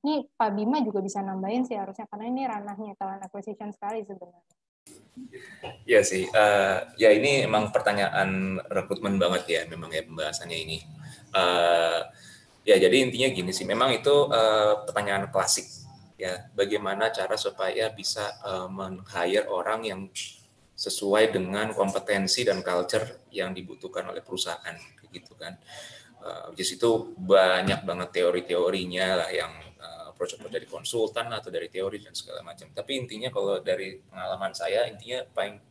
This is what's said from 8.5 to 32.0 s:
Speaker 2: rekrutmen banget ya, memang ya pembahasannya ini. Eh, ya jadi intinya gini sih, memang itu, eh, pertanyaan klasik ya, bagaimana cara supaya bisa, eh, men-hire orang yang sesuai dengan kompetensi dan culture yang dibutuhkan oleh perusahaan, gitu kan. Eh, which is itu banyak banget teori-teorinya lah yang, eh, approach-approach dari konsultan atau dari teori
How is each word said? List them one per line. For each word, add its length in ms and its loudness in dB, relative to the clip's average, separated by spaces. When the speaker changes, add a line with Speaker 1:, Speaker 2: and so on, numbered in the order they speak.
Speaker 2:
rekrutmen 480 -2
banget 320 2
ya, 160 0
memang 240 -10
ya 160 -4
pembahasannya 560 -6
ini. 240 -8
Eh, 680 4
ya 120 10
jadi 200 8
intinya 320 2
gini 240 -4
sih, 80 -6
memang 320 2
itu, 320 4
eh, 460 6
pertanyaan 480 -2
klasik 400 0
ya, 320 -6
bagaimana 640 0
cara 240 -2
supaya 560 -2
bisa, 320 -4
eh, 240 -6
men-hire 800 -2
orang 400 -2
yang 140 -6
sesuai 580 2
dengan 400 -2
kompetensi 720 0
dan 160 2
culture 720 -2
yang 240 -4
dibutuhkan 540 -10
oleh 100 -10
perusahaan, 560 -8
gitu 220 -18
kan. 180 -12
Eh, 280 -12
which 140 -6
is 100 -4
itu 400 0
banyak 720 4
banget 220 -4
teori-teorinya 880 0
lah 100 -2
yang, 220 -4
eh, 320 -16
approach-approach 400 -8
dari 160 -6
konsultan 640 -4
atau 220 -8
dari 160 -4
teori 340 -6